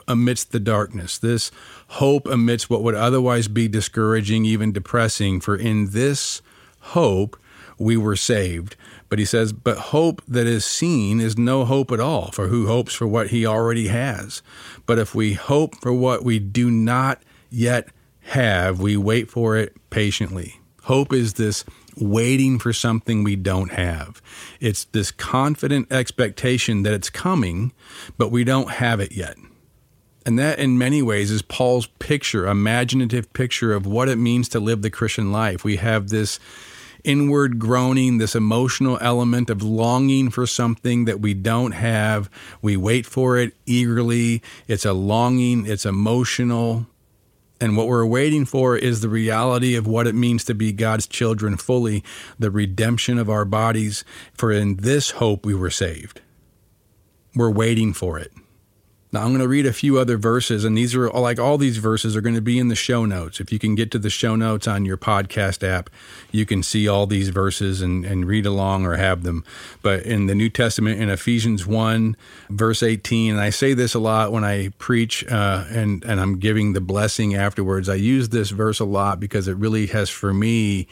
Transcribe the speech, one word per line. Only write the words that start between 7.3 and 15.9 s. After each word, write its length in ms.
we 180
were 180
saved." 600
But 80
he 80
says, 280
"But 240
hope 500
that 180
is 180
seen 560
is 160
no 300
hope 260
at 80
all, 320
for 180
who 180
hopes 260
for 140
what 220
he 140
already 440
has? 560
But 140
if 160
we 180
hope 480
for 100